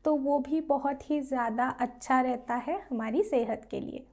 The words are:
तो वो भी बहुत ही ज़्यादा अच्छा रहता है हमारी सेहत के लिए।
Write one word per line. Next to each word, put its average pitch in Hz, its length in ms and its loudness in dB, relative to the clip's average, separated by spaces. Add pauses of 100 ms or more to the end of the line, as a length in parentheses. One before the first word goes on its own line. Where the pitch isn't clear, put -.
तो 302 100 6
वो 285 240 2
भी 277 240 0
बहुत 277 460 0
ही 302 120 2
ज़्यादा 247 500 0
अच्छा 254 500 0
रहता 247 360 -2
है 302 320 -2
हमारी 226 340 0
सेहत 247 480 0
के - 80 -6
लिए। - 340 -10